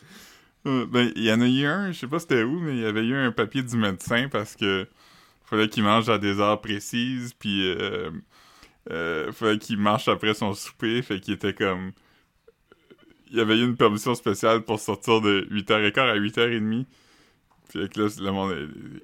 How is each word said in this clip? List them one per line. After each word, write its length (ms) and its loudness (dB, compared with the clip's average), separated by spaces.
Euh, 200 0
ben, 300 2
il 80 -4
y 80 4
en 80 4
a 60 4
eu 200 2
un, 260 -2
je 80 -12
sais 80 -8
pas 100 -2
c'était 240 2
où, 160 -2
mais 140 -4
il 100 -4
y 20 -2
avait 200 0
eu 120 0
un 160 2
papier 300 -2
du 140 -4
médecin 540 0
parce 260 -4
que 300 0
fallait 240 2
qu'il 120 -2
mange 280 4
à 80 2
des 220 0
heures 200 2
précises, 760 -6
puis, 320 -2
euh... 400 -4
Euh, 420 -4
fallait 260 2
qu'il 200 -4
marche 300 2
après 260 2
son 200 -2
souper, 460 -4
fait 200 -4
qu'il 140 -4
était 200 -2
comme... 380 -2
Il 60 -4
y 40 4
avait 180 4
eu 60 4
une 120 0
permission 380 4
spéciale 480 2
pour 160 -2
sortir 440 0
de 280 4
huit 200 -2
heures 140 4
et 80 2
quart 160 2
à 80 2
huit 220 -2
heures 120 2
et 100 -2
demie. 260 -4
Puis 180 -6
que 120 -6
là, 80 2
le 100 -2
monde 400 -4